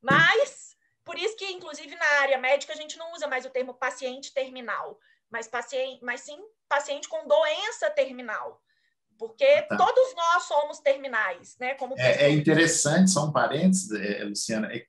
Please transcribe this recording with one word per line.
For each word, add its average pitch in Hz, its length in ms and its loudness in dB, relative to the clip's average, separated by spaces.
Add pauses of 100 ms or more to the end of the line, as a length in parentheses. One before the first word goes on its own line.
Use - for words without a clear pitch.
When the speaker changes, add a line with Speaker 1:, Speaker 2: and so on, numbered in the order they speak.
Speaker 1:
Mas, 330 720 2 (280)
por 339 120 -14
isso 392 200 -6
que, 392 160 -10
inclusive, 320 420 -16
na 302 260 2
área 269 180 2
médica, 277 340 0
a 302 40 -10
gente 302 220 -14
não 330 140 -14
usa 302 160 -8
mais 254 180 -6
o 254 40 -14
termo 254 240 -6
paciente 262 600 -8
terminal, 240 640 -8 (320)
mas 226 160 -8
pacien-, 254 560 -6
mas 247 200 -8
sim 294 160 -18 (300)
paciente 285 400 -4
com 311 180 -8
doença 320 640 0
terminal. 254 720 -6 (580)
Porque 226 280 -2
Speaker 2:
Ah, 294 160 8
tá. 208 160 -4
Speaker 1:
todos 494 360 4
nós 339 280 2
somos 294 380 -2
terminais, 240 760 -2
né, 254 160 -4
como 262 240 -8
Speaker 2:
É, 127 120 4
é - 20 4
Speaker 1:
pessoas. 143 220 4
Speaker 2:
interessante, 160 760 4
só 147 140 2
um 156 80 -2
parênteses, 147 580 2
é, 104 340 -4
Luciana, 104 460 -4
é 117 180 -10